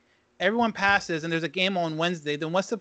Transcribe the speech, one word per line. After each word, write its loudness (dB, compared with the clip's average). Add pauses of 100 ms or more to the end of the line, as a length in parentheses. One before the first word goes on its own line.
(400)
everyone 2
passes, 2
and -4
there's 0
a -2
game 0
on -2
Wednesday, -2
then -4
what's 0
the, -4